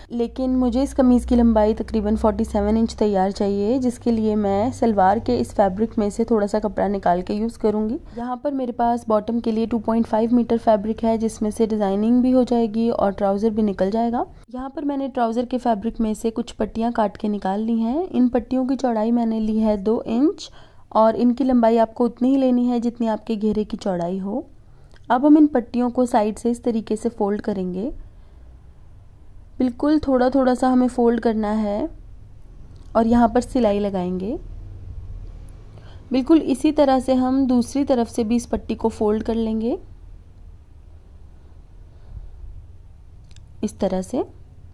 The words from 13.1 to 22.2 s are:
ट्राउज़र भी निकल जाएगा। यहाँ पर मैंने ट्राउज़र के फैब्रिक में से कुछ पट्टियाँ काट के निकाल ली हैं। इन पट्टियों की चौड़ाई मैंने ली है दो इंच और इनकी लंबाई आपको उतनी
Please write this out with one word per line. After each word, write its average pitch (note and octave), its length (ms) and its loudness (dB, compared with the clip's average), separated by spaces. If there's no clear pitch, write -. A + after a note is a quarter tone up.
ट्राउज़र G3+ 380 0
भी G#3+ 120 0
निकल G3 280 0
जाएगा। A#3 340 -2
यहाँ C4 160 -10
पर D4 140 -10
मैंने C#4 260 -4
ट्राउज़र A#3+ 340 -2
के B3 140 -4
फैब्रिक A3+ 420 -2
में A3 140 0
से A3+ 160 -4
कुछ A#3 220 -6
पट्टियाँ A3+ 400 -4
काट G#3 240 -2
के G#3+ 120 -4
निकाल G3+ 320 -4
ली A3+ 180 -2
हैं। A#3 260 -2
इन B3+ 240 2
पट्टियों B3 380 -2
की C4 100 0
चौड़ाई A3+ 360 0
मैंने A3+ 280 0
ली A3 180 0
है A3 180 2
दो G#3+ 320 0
इंच C#4 420 0
और A3 240 4
इनकी A#3+ 280 2
लंबाई A#3 320 4
आपको A3+ 280 2
उतनी A#3+ 240 0